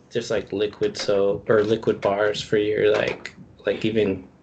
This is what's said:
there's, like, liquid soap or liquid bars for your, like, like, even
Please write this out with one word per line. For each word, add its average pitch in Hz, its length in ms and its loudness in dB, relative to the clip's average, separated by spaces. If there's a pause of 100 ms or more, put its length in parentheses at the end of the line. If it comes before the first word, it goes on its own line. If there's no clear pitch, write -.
(100)
there's, 117 200 -6
like, 101 220 -4
liquid 104 460 -2
soap 101 500 0
or 110 160 6
liquid 107 360 0
bars 104 420 0
for - 160 0
your, 104 340 2
like, 123 420 -2 (300)
like, 104 200 -2
even 104 440 0 (140)